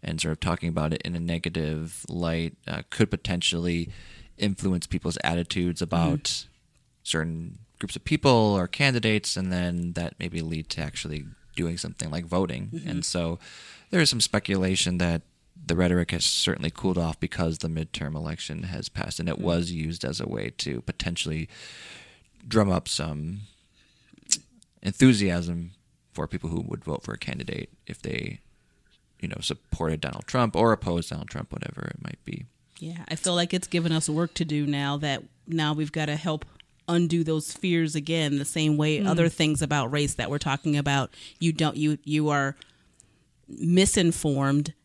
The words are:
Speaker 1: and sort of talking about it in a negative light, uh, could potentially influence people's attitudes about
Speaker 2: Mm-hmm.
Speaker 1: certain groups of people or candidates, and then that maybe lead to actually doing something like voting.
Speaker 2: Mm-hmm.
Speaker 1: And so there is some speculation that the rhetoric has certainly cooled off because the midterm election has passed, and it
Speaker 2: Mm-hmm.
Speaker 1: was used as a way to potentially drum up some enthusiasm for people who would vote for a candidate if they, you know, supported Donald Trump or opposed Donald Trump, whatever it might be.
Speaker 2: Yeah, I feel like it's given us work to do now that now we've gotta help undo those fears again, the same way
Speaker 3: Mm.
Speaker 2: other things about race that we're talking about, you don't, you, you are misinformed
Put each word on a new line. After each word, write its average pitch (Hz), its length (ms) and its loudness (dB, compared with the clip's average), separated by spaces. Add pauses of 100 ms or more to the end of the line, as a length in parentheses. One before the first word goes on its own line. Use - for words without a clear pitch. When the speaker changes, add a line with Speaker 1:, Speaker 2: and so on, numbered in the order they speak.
Speaker 1:
and 82 180 -2
sort 80 120 0
of 78 80 -4
talking 85 280 0
about 80 240 0
it - 100 -4
in 87 120 -4
a 85 60 -4
negative 82 880 -4
light, 82 460 -2 (120)
uh, - 240 -6
could - 200 2
potentially 87 800 0 (480)
influence 95 480 0
people's 87 360 -2
attitudes 87 600 0
about 85 420 2
Speaker 2:
Mm-hmm. - 240 -4 (560)
Speaker 1:
certain 82 540 -4 (200)
groups - 180 -8
of - 80 -10
people 147 260 4
or 104 380 6
candidates, 113 680 2
and 92 160 -2
then 87 420 0
that 85 240 -4
maybe 85 220 -4
lead 80 300 -4
to - 100 -6
actually 76 440 -6 (320)
doing 85 200 0
something 80 340 -6
like 82 140 -4
voting. 87 480 -2
Speaker 2:
Mm-hmm. 160 160 -8
Speaker 1:
And 90 160 -4
so 85 340 -2 (520)
there 185 100 4
is 151 80 6
some 120 120 2
speculation 92 800 2
that 85 240 2 (440)
the 85 100 2
rhetoric 87 360 4
has 82 120 0
certainly - 460 0
cooled 92 280 0
off 82 220 0
because 82 380 0
the 85 100 -4
midterm 80 460 -4
election 78 500 -6
has 92 240 -6
passed, - 320 -6
and 85 80 -2
it 82 80 0
Speaker 2:
Mm-hmm. - 80 -4
Speaker 1:
was 87 280 0
used 82 320 -4
as 71 160 -4
a - 80 -4
way 52 300 -6
to 62 240 -4
potentially 80 680 -4 (1000)
drum 107 240 4
up 87 180 2
some 80 520 -4 (1400)
enthusiasm 90 880 4 (400)
for 76 160 -4
people 85 220 -6
who 82 100 -2
would - 240 -8
vote 76 180 -4
for - 120 -8
a - 40 -10
candidate - 520 -8 (160)
if - 160 -12
they, - 380 -6 (800)
you 85 80 -6
know, - 120 -8
supported - 600 -4
Donald - 260 -8
Trump 123 280 0
or 113 180 6
opposed 85 380 -2
Donald 78 200 -8
Trump, - 220 -8
whatever - 300 -10
it 50 200 -10
might 50 220 -14
be. - 200 -10 (340)
Speaker 2:
Yeah, 165 300 -10
I 160 80 -6
feel 180 180 0
like 175 200 2
it's 180 140 -2
given 165 240 2
us 160 160 2
work 160 260 0
to 170 100 -2
do 147 220 0
now 143 320 0
that 143 240 -2 (260)
now 156 240 2
we've 151 200 -2
gotta 151 240 -2
help 156 280 -4 (440)
undo 170 340 4
those 156 300 0
fears 165 420 0
again, 151 440 0
the 139 60 -2
same 151 320 2
way 151 220 4
Speaker 3:
Mm. 202 80 2
Speaker 2:
other 170 220 6
things 156 340 2
about 143 300 0
race 147 220 0
that - 140 -2
we're 143 100 -2
talking 147 380 0
about, 139 380 0 (240)
you 165 140 4
don't, 156 240 0
you, 151 260 2
you 151 260 2
are 139 280 2 (920)
misinformed 156 1300 4 (100)